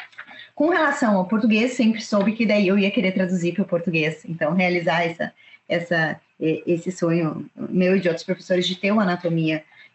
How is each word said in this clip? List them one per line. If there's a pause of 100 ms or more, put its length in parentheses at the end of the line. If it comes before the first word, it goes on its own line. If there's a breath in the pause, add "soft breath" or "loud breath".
(560 loud breath)
Com
relação
ao
português,
sempre
soube
que
daí
eu
ia
querer
traduzir
para
o
português.
Então,
realizar
essa, (340 soft breath)
essa, (180)
e-,
esse
sonho (240)
meu
e
de
outros
professores
de
ter
uma
anatomia (300 soft breath)